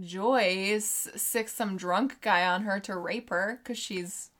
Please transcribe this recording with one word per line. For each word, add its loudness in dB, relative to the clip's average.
Joyce 2
sicks -2
some -2
drunk 0
guy 4
on 2
her 0
to -6
rape -4
her 0
'cause -6
she's -6